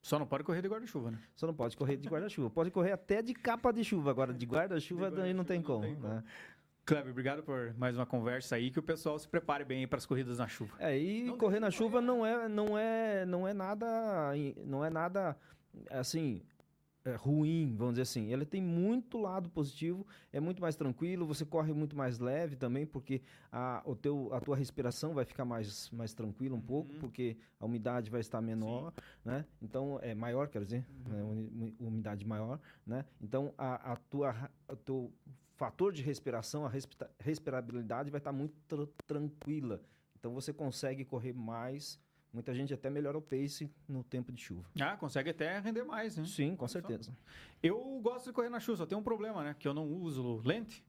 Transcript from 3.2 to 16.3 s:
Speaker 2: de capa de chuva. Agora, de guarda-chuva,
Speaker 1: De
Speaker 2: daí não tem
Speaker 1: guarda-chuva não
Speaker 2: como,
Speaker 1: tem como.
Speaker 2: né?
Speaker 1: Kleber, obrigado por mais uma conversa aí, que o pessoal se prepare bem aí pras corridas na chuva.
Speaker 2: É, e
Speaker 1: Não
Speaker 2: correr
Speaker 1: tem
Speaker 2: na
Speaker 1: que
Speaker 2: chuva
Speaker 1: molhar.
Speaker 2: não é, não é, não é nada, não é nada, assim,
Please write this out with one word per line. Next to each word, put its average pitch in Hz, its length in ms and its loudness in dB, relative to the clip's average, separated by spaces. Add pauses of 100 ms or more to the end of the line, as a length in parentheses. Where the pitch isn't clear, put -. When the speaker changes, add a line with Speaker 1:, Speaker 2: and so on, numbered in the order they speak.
Speaker 2:
de 240 100 -2
capa 240 400 2
de 226 100 2
chuva. 151 280 4
Agora, 131 240 4
de 123 100 -2
guarda-chuva, 160 680 2
Speaker 1:
De - 60 -2
Speaker 2:
daí 185 160 2
não 185 120 2
tem 175 180 2
Speaker 1:
guarda-chuva 117 240 2
não 139 80 -2
Speaker 2:
como, - 0 -
Speaker 1:
tem 143 80 -6
como. 107 120 -2
Speaker 2:
né? 110 100 -2 (600)
Speaker 1:
Kleber, 139 280 4
obrigado 135 300 0
por 123 360 -2
mais 123 180 2
uma 123 80 2
conversa 123 520 0
aí, 123 140 2
que 147 80 -2
o 156 40 0
pessoal 156 360 0
se 151 80 -10
prepare 147 380 0
bem 131 160 -2
aí 131 60 0
pras 120 180 -2
corridas 123 320 0
na 120 100 0
chuva. - 320 -6
Speaker 2:
É, 139 200 2
e 208 260 0
Speaker 1:
Não 247 140 -2
Speaker 2:
correr 208 160 6
Speaker 1:
tem 220 80 2
Speaker 2:
na 202 80 4
Speaker 1:
que - 60 -4
Speaker 2:
chuva 226 260 4
Speaker 1:
molhar. 240 40 2
Speaker 2:
não 240 200 4
é, 226 240 2
não 208 280 2
é, 220 460 2
não 180 240 2
é 208 60 0
nada, 208 320 -2 (800)
não 139 180 2
é 160 60 2
nada, 170 440 2 (560)
assim, 127 520 0 (640)